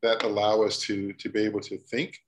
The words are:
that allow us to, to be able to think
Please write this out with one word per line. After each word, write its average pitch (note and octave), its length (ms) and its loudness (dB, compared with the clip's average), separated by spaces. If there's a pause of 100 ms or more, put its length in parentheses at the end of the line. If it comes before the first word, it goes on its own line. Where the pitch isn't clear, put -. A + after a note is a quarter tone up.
that A2+ 220 2
allow G#2+ 400 4
us G#2 160 0
to, G2 340 -4
to - 160 -8
be G#2+ 160 0
able G#2 140 0
to G2 180 -10
think - 400 -6 (100)